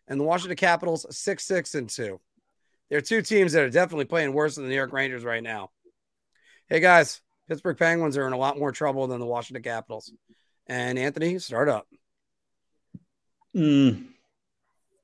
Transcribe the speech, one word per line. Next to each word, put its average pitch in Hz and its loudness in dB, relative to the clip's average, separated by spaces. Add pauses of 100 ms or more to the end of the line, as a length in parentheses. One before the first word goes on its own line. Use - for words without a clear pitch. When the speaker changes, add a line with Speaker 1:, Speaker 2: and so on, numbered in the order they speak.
Speaker 1:
and 139 -4
the 143 0
Washington 175 -2
Capitals, 170 0
six, - -6
six, 185 -4
and 123 -6
two. 101 -8 (680)
They're 147 0
two 220 0
teams 196 4
that 156 6
are 131 0
definitely 151 2
playing 156 -2
worse 151 0
than 147 -12
the 127 -6
New 131 -2
York 131 -2
Rangers 131 -4
right 117 -4
now. 107 -10 (960)
Hey, 160 2
guys, 170 6 (280)
Pittsburgh 156 -4
Penguins 165 2
are 139 -2
in 131 -4
a 127 -2
lot 139 0
more 139 -2
trouble 135 -2
than 123 -6
the 120 -8
Washington 120 -6
Capitals. 113 -10 (540)
And 127 -4
Anthony, 156 -2
start 131 -2
up. 110 0 (1700)
Speaker 2:
Mm. 139 4 (960)